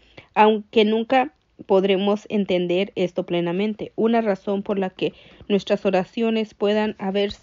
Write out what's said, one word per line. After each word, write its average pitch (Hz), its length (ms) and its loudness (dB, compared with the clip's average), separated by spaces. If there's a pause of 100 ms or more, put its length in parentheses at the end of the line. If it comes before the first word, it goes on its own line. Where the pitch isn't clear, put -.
(340)
aunque 214 520 4
nunca 233 480 0 (320)
podremos 196 640 2
entender 180 640 0
esto 180 300 -4
plenamente. 180 680 -4
Una 226 280 0
razón 202 400 -2
por 202 160 -4
la 185 100 -2
que - 240 -6 (340)
nuestras 202 380 0
oraciones 220 720 -2
puedan 214 440 -2
haber 202 440 -2